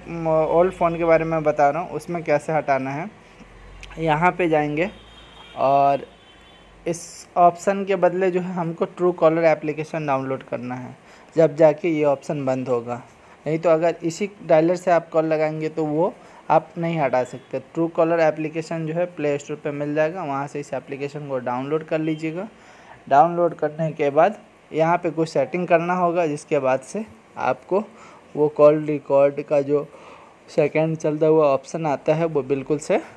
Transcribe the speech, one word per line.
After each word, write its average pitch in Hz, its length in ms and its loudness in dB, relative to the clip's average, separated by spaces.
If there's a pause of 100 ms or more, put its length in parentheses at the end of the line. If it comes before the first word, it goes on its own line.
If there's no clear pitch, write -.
(220)
म, 160 60 -2
ओल्ड 160 440 2
phone 170 260 -2
के 170 60 -2
बारे 165 200 4
में 160 180 -2
बता 147 280 2
रहा 160 120 -4
हूँ, - 80 -10
उसमें 160 340 -8
कैसे 147 280 0
हटाना 135 380 -2
है। 160 200 -10 (880)
यहाँ 160 340 2
पे 175 160 0
जाएंगे 151 420 0 (640)
और 139 500 2 (800)
इस 170 140 -4 (360)
ऑप्शन 180 480 2
के 196 120 0
बदले 180 340 2
जो 180 100 0
है 180 120 -8
हमको 170 340 -4
Truecaller 175 580 2
एप्लीकेशन 156 600 -2
डाउनलोड 135 360 -2
करना 123 320 -10
है, 127 220 -14 (400)
जब 156 200 4
जाके 156 320 4
ये 151 160 0
ऑप्शन 143 420 -2
बंद 131 220 -2
होगा। 120 260 -4 (520)
नहीं 156 120 -2
तो 165 120 2
अगर 165 320 2
इसी 170 260 -4 (180)
डायलर 165 300 4
से 180 140 -2
आप 165 180 2
कॉल 160 160 0
लगाएंगे 156 440 -2
तो 156 160 -4
वो 160 280 0 (380)
आप 156 280 2
नहीं 165 200 -4
हटा 127 260 0
सकते। 131 360 -10
Truecaller 165 600 0
एप्लीकेशन 160 680 -2
जो 156 80 -6
है 175 120 0
प्ले 147 320 -2
स्टोर 147 180 -8
पे 151 140 -6
मिल 147 240 -6
जाएगा, 160 300 -2
वहाँ 139 220 -4
से 147 140 -10
इस - 140 -12
एप्लीकेशन 139 540 -10
को 135 100 -4
डाउनलोड 131 460 -4
कर 160 140 -4
लीजिएगा। 160 500 -4 (600)
डाउनलोड 170 460 4
करने 151 380 -4
के 143 180 0
बाद 170 280 2 (340)
यहाँ 160 260 2
पे 175 120 -2
कुछ 160 180 -2
सेटिंग 160 400 -2
करना 175 260 2
होगा, 175 320 0
जिसके 147 320 -2
बाद 131 220 0
से 214 260 -10 (320)
आपको 175 460 -2 (520)
वो 147 120 2
कॉल 151 360 4
रिकॉर्ड 143 580 2
का 147 180 0
जो 143 280 -2 (600)
सेकंड 156 480 0
चलता 156 300 0
हुआ 156 200 6
ऑप्शन 143 400 -2
आता 147 280 0
है 165 120 0
वो 151 160 -2
बिल्कुल 139 360 -2
से 214 240 -2 (140)